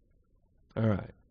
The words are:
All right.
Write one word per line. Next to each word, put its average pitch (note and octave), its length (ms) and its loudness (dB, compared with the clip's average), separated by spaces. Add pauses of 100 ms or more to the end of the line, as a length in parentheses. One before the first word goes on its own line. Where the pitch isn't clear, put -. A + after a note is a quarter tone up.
(760)
All A2+ 120 2
right. F#2+ 240 0 (200)